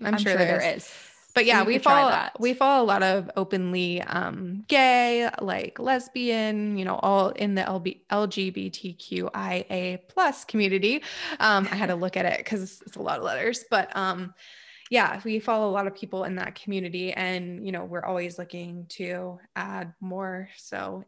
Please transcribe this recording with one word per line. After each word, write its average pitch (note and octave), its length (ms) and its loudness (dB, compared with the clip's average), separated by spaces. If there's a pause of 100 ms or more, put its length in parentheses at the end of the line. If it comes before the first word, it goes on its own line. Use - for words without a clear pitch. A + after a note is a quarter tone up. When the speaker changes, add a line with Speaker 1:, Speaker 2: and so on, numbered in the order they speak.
Speaker 1:
I'm G#3 120 2
sure G#3 140 2
Speaker 2:
sure F3+ 60 4
Speaker 1:
there F3 220 4
Speaker 2:
there E3 160 0
Speaker 1:
is. - 80 -10
Speaker 2:
is. - 100 -16 (400)
Speaker 1:
But A#3 120 4
yeah, A3+ 180 6
Speaker 2:
We G3 40 2
Speaker 1:
we A3+ 60 2
Speaker 2:
could C4 100 0
try D4 160 8
Speaker 1:
follow, C4+ 120 6
Speaker 2:
that. - 280 0
Speaker 1:
we B3 140 2
follow C4+ 280 6
a A3+ 60 4
lot G3 160 4
of F#3+ 320 2
openly, F3+ 680 0
um, F#3 680 -4
gay, B3 600 6 (120)
like, F#3+ 380 -4
lesbian, A3+ 1000 0
you F#3+ 80 -2
know, F#3+ 180 0
all G3 280 4
in G3+ 240 0
the F#3+ 120 2
L F#3+ 140 -2
B, - 280 -8
L G#3 160 2
G F#3+ 260 -2
B F#3+ 180 -6
T F3+ 240 -10
Q F3+ 400 -6
I F#3+ 360 -4
A F3+ 380 -4
plus - 380 0
community. G3+ 580 2 (380)
Um, G3+ 280 4
I F#3 60 -2
had G3+ 120 0
to F3+ 80 0
look F#3 200 -4
at F#3 100 0
it - 200 0
'cause G#3 180 -4
it's, - 200 -14
it's - 120 -18
a - 60 -12
lot - 160 -2
of A2+ 80 -6
letters, A3 440 -2
but, G3 280 2
um, F#3 360 -4 (580)
yeah, G#3+ 340 2
we A3 140 -2
follow A3 280 0
a G3 60 0
lot G3+ 140 0
of G3 80 -6
people F#3+ 300 -8
in F#3 100 -6
that - 180 -8
community, F#3 600 -6
and, F3+ 520 -6
you G3 60 -6
know, F3+ 140 -8
we're F3 200 -8
always F3 320 -6
looking F3 520 -12
to F3+ 500 -10 (160)
add F#3+ 440 -8
more. F#3+ 480 -8 (100)
So F#3+ 500 -8